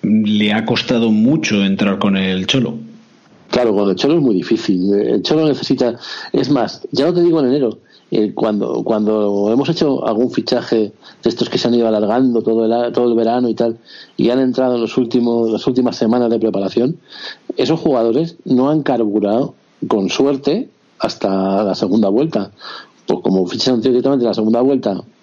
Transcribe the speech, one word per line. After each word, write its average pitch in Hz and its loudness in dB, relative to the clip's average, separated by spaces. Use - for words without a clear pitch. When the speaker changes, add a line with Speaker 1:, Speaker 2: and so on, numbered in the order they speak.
Speaker 1:
le 104 2
ha 113 0
costado 117 0
mucho 110 2
entrar 98 0
con 98 0
el 95 -2
Cholo. - -2
Speaker 2:
Claro, 123 2
con 98 2
el 92 2
Cholo 143 2
es 165 2
muy 120 2
difícil. 98 0
El 107 0
Cholo 156 2
necesita, 127 0
es 135 0
más, 120 -2
ya 135 0
no 175 0
te 175 2
digo 170 4
en 135 2
enero, 127 0
eh, 107 0
cuando, 107 -2
cuando 104 0
hemos 135 2
hecho 143 0
algún 113 0
fichaje 117 -2
de - 2
estos 117 -4
que - -4
se - -2
han 120 2
ido 117 2
alargando 113 0
todo 113 0
el 110 2
a-, 120 0
todo 123 2
el 117 2
verano 117 0
y 110 -2
tal, 117 -2
y - 2
han 127 2
entrado 127 0
en 120 -2
los 113 -2
últimos, 117 0
las 107 -4
últimas 127 0
semanas 120 0
de 113 0
preparación, 110 -2
esos 139 0
jugadores 131 0
no 135 2
han 151 0
carburado, 107 0
con 98 0
suerte, 139 0
hasta 95 0
la 95 0
segunda 101 0
vuelta. 117 -2
Pues - -2
como 95 0
fichas 127 -2
un 117 0
tío 131 2
directamente 127 2
en 117 2
la 98 -2
segunda 113 0
vuelta 127 0